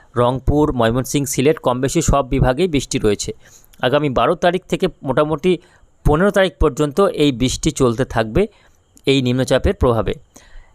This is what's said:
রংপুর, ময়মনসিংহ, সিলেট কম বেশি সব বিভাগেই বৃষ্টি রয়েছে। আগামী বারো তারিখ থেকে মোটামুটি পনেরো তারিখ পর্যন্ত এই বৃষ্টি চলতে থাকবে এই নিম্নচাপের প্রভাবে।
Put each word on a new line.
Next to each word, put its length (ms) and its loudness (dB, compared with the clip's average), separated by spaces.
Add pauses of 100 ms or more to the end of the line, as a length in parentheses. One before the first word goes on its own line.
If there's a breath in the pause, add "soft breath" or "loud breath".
(160 soft breath)
রংপুর, 560 2
ময়মনসিংহ, 540 0
সিলেট 320 0
কম 220 -2
বেশি 220 -2
সব 260 0
বিভাগেই 400 0
বৃষ্টি 300 -4
রয়েছে। 340 -2 (500 soft breath)
আগামী 260 0
বারো 260 0
তারিখ 340 0
থেকে 180 -2 (160)
মোটামুটি 560 -2 (460 soft breath)
পনেরো 260 4
তারিখ 300 2
পর্যন্ত 400 0
এই 320 2
বৃষ্টি 380 -2
চলতে 340 0
থাকবে 420 -2 (600 soft breath)
এই 160 2
নিম্নচাপের 520 0
প্রভাবে। 400 0 (600 soft breath)